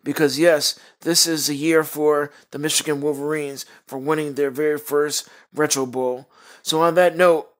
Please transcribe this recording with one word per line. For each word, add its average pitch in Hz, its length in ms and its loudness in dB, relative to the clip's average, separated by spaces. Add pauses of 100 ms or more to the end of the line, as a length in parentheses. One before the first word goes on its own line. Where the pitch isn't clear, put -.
Because, 139 340 0
yes, 160 400 2 (240)
this 165 240 2
is 156 220 -2
the 147 80 -2
year 156 300 2
for 147 460 0 (200)
the 139 80 -12
Michigan 151 400 -2
Wolverines 143 680 -4 (220)
for 135 100 -12
winning 147 360 -2
their 139 180 -2
very 151 260 -2
first 147 520 -2 (240)
Retro 147 320 0
Bowl. 127 440 -6 (320)
So 160 200 0
on 165 140 4
that 175 200 4
note 170 340 4 (100)